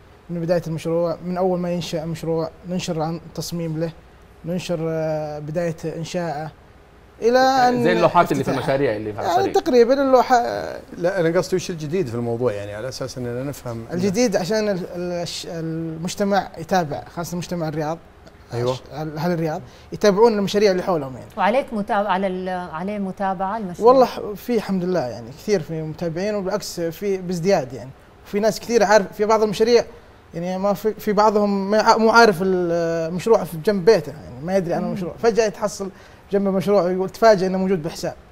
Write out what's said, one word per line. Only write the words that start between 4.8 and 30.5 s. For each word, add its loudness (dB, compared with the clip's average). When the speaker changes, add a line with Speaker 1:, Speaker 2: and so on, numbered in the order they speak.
Speaker 1:
آه، -4
بداية -4
إنشاءه، -6
إلى 4
Speaker 2:
يعني 4
Speaker 1:
أن 0
Speaker 2:
زي 4
اللوحات 6
اللي 0
في -4
Speaker 1:
افتتاح. -2
Speaker 2:
المشاريع 2
اللي -6
في -8
Speaker 1:
يعني 0
Speaker 2:
الطريق. 2
Speaker 1:
تقريبًا 4
اللوحة. 6
Speaker 3:
لا، 0
أنا 2
قصدي 0
وش -2
الجديد -4
في -6
الموضوع -2
يعني، -8
على -8
أساس -10
أننا -6
نفهم. -10
Speaker 1:
الجديد 0
عشان -2
ال-، -2
ال-، -6
الش-، -12
المجتمع -2
يتابع، -2
خاصة -8
مجتمع -4
الرياض. -4
Speaker 3:
أيوة. 0
Speaker 1:
أهل -4
الرياض -2
يتابعون 4
المشاريع 2
اللي 0
حولهم -2
يعني. -16
Speaker 4:
وعليك 0
متابعة -2
على 0
ال-، -6
عليه -6
متابعة -4
المشروع؟ 4
Speaker 1:
والله 6
في -4
الحمد -2
لله 0
يعني -6
كثير -2
في -6
متابعين، -4
وبالعكس -4
في -2
بازدياد 0
يعني. -12
وفي -4
ناس 2
كثير 2
عارف، 6
في -2
بعض 4
المشاريع 4
يعني -4